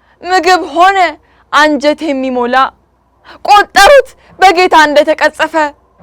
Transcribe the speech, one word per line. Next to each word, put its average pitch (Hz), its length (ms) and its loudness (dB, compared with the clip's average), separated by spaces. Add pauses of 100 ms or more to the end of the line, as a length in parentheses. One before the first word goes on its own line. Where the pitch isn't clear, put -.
(220)
ምግብ 359 460 0
ሆነ 370 300 0 (540)
አንጀት 294 500 -2
የሚሞላ። 262 540 -6 (880)
ቆጠሩት 415 640 2 (300)
በጌታ 370 440 2
እንደተቀጸፈ፣ 302 720 -2 (480)